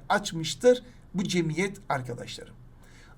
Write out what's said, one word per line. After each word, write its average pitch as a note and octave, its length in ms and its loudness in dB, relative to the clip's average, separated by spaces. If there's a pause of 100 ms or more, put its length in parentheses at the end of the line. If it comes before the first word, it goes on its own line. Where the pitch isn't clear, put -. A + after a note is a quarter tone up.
açmıştır G3+ 720 4 (320)
bu G3 100 0
cemiyet F3+ 520 0 (120)
arkadaşlarım. B2 680 -6 (640)